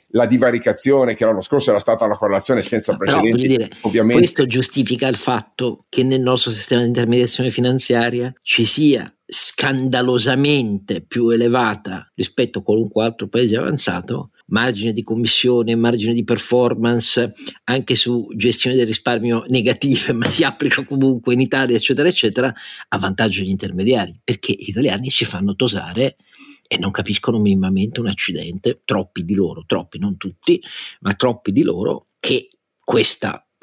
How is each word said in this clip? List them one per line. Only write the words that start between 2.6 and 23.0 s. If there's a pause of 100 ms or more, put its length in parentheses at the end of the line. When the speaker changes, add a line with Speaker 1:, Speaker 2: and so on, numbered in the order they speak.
Speaker 1:
senza
Speaker 2:
Però,
Speaker 1:
precedenti,
Speaker 2:
voglio
dire, (120)
Speaker 1:
ovviamente.
Speaker 2:
questo
giustifica
il
fatto
che
nel
nostro
sistema
di
intermediazione
finanziaria (100)
ci
sia (180)
scandalosamente
più
elevata
rispetto
a
qualunque
altro
paese
avanzato (160)
margine
di
commissione,
margine
di
performance (320)
anche
su
gestione
del
risparmio
negative,
<laughs>
ma
si
applica
comunque
in
Italia,
eccetera,
eccetera, (360)
a
vantaggio